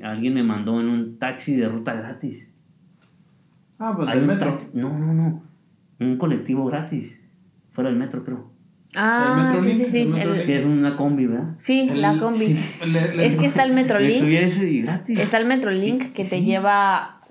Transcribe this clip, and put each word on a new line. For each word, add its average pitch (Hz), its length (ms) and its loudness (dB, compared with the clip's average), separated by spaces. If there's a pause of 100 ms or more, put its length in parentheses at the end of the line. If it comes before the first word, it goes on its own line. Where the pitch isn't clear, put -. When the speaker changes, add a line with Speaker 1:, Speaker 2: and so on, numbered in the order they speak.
Speaker 1:
alguien 113 300 -4
me 123 80 0
mandó 110 360 -2
en 117 80 -2
un 117 320 -4
taxi 131 360 -4
de 117 120 2
ruta 113 260 -6
gratis. 113 540 -10 (1300)
Speaker 2:
Ah, 220 160 -4
pues 165 140 -2
Speaker 1:
Hay 117 120 -2
Speaker 2:
del 143 40 4
Speaker 1:
un 156 60 4
Speaker 2:
metro. 190 240 2
Speaker 1:
taxi, - 200 -10
no, 131 240 -4
no, 156 160 0
no. 160 300 0 (560)
Un 127 180 0
colectivo - 480 -2
gratis. 147 540 -6 (540)
Fuera 127 160 -2
del 120 100 0
metro, - 240 -6
creo. 127 280 -10 (440)
Speaker 3:
Ah, 247 580 2
Speaker 2:
El 180 60 2
Speaker 3:
sí, 190 80 2
Speaker 2:
Metrolink, 226 180 2
Speaker 3:
sí, 240 60 -2
sí, 240 120 2
Speaker 2:
el - 100 2
Metrolink. 170 260 0
Speaker 3:
el - 60 -2
Speaker 1:
Que 139 140 2
es 131 60 0
una 143 300 2
combi, 139 300 0
¿verdad? 123 320 -2
Speaker 3:
Sí, 262 340 0
Speaker 2:
El - 100 0
Speaker 3:
la 202 160 2
combi. 220 300 0
Speaker 1:
Sí. 156 120 2 (260)
Speaker 2:
Le, 165 300 0
le 165 100 2
Speaker 3:
Es 151 100 4
que 160 120 2
está 277 160 2
el 262 100 2
Speaker 1:
Me 262 100 4
Speaker 3:
Metrolink. 214 380 2
Speaker 1:
subí 156 160 4
a 175 60 2
ese 185 280 0
y 131 120 0
gratis. 185 360 -2
Speaker 3:
Está 208 200 0
el 226 60 0
Metrolink 240 680 0
que 208 80 -6
Speaker 1:
Y, 185 80 -4
Speaker 3:
te 180 80 -2
Speaker 1:
sí. 180 80 2
Speaker 3:
lleva 196 720 2 (120)